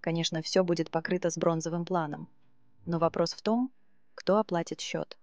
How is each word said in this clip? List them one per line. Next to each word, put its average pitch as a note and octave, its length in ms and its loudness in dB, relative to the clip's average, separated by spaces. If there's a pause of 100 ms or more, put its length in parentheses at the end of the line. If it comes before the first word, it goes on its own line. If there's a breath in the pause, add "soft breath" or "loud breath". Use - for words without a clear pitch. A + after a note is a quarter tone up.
Конечно, E3 400 0
все F#3+ 240 2
будет D#3+ 260 0
покрыто F3 380 0
с - 80 -4
бронзовым E3 480 0
планом. D#3+ 420 -2 (580)
Но E3+ 140 0
вопрос E3+ 320 2
в - 100 -14
том, A#3+ 300 2 (440)
кто F#3+ 220 2
оплатит F3 440 -2
счет. - 420 -6